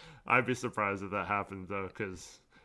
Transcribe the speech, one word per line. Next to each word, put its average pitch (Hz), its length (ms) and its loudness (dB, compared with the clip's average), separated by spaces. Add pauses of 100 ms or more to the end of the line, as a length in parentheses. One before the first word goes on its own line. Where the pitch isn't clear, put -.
(280)
I'd 123 180 6
be 127 80 4
surprised 101 500 0
if 92 80 -6
that 95 160 0
happened, 98 420 -2
though, 98 240 -2
'cause - 460 -8 (260)